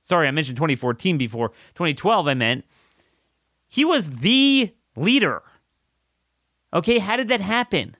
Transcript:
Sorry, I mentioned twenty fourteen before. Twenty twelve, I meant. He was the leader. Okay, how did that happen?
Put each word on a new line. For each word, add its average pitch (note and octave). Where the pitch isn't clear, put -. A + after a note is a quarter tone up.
Sorry, E3+
I C3+
mentioned C3+
twenty D3
fourteen C3
before. A#2
Twenty E3
twelve, F#3+
I C#3
meant. B2+
He C#4+
was C#4
the B3
leader. E3
Okay, A3
how G#3
did B3+
that A#3+
happen? G3+